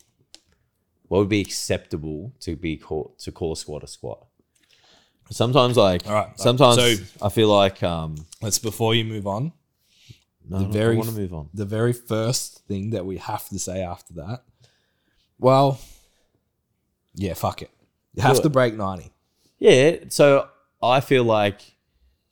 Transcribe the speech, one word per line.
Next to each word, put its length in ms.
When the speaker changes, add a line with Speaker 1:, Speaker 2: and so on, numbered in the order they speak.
Speaker 1:
what 100
would 100
be 120
acceptable 1000
to 160
be 200
call-, 420
to 140
call 200
a 40
squat 260
a 40
squat? 380
Sometimes, 460
like, 300
Speaker 2:
All 80
right. 260
Speaker 1:
sometimes 360
Speaker 2:
So 280
Speaker 1:
I 20
feel 200
like, 340
um, 340
Speaker 2:
let's, 180
before 360
you 100
move 220
on, 260
Speaker 1:
No, 100
Speaker 2:
the 60
Speaker 1:
no, 60
I 20
Speaker 2:
very 240
Speaker 1:
wanna 140
Speaker 2:
f-, 60
Speaker 1:
move 180
on. 180
Speaker 2:
the 140
very 260
first 720
thing 240
that 140
we 140
have 320
to 80
say 240
after 320
that, 300
well, 400
yeah, 200
fuck 280
it. 80
You 80
have 140
Speaker 1:
Do 60
Speaker 2:
to 60
Speaker 1:
it. 40
Speaker 2:
break 220
ninety. 380
Speaker 1:
Yeah, 380
so 400
I 180
feel 240
like 360